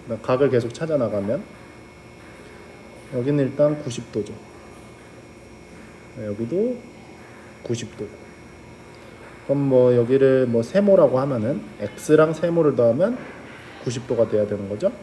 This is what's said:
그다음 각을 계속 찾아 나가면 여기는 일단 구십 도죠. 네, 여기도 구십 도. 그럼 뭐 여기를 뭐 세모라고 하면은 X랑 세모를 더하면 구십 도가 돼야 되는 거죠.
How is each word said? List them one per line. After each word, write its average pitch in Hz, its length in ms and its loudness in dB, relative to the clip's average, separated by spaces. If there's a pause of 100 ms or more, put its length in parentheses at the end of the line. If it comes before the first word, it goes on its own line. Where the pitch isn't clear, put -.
그다음 113 180 -8
각을 127 280 -2
계속 117 220 -2
찾아 160 240 -6
나가면 110 460 -4 (1700)
여기는 139 300 0
일단 147 380 0
구십 120 300 -10
도죠. 110 200 -6 (1800)
네, 110 100 -10
여기도 165 500 -2 (880)
구십 117 360 -8
도. 104 80 -10 (1400)
그럼 143 140 0 (100)
뭐 127 260 6
여기를 131 520 4
뭐 117 160 0
세모라고 180 580 4
하면은 135 400 -2 (200)
X랑 156 520 2
세모를 165 440 0
더하면 135 420 2 (680)
구십 120 220 -6
도가 113 220 0
돼야 104 180 2
되는 101 220 -6
거죠. 127 240 -2 (100)